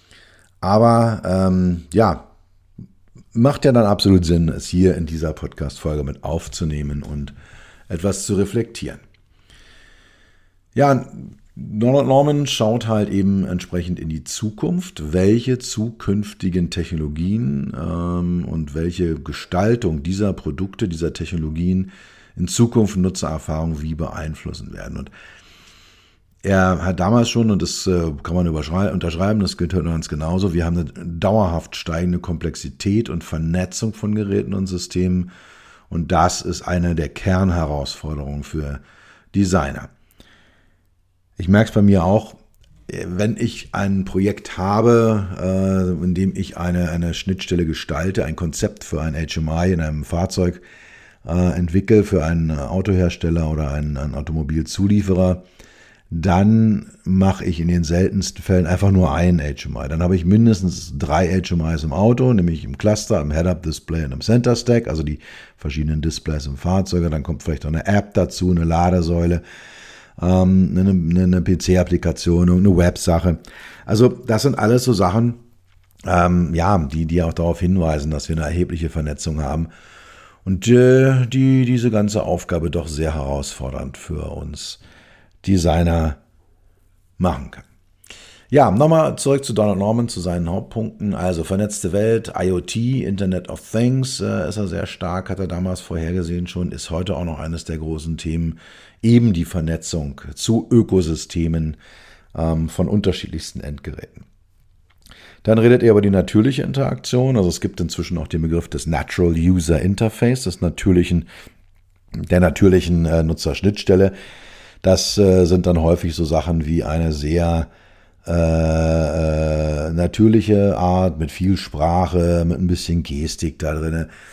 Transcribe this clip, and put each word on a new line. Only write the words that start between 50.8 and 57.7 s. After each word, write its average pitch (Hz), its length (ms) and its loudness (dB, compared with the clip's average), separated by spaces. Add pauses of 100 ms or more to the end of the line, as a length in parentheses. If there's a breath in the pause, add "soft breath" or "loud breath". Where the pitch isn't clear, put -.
äh, 90 320 0
entwickle, 98 460 4
für 92 200 0
einen 82 280 0
Autohersteller 85 960 0
oder 76 220 -2
einen, 73 260 -4
einen 69 160 -6
Automobilzulieferer, 87 1300 0 (680 loud breath)
dann 101 800 2 (120)
mache 95 420 2
ich 85 140 -2
in 82 80 0
den 87 160 2